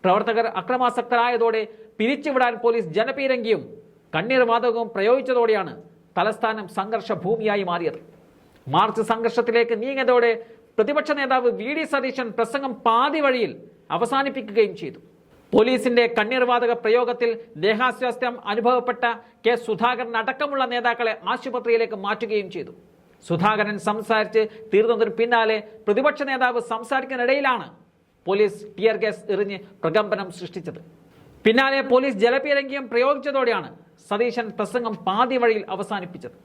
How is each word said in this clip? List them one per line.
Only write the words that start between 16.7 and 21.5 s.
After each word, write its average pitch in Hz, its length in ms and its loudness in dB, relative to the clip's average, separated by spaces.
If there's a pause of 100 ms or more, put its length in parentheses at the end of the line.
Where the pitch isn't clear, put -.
പ്രയോഗത്തിൽ 233 680 0 (180)
ദേഹാസ്വാസ്ഥ്യം 240 920 -2
അനുഭവപ്പെട്ട 240 560 0 (420)
കെ 240 80 4
സുധാകരൻ 233 640 -2
അടക്കമുള്ള 269 480 -2
നേതാക്കളെ 240 540 0 (100)
ആശുപത്രിയിലേക്ക് 233 680 0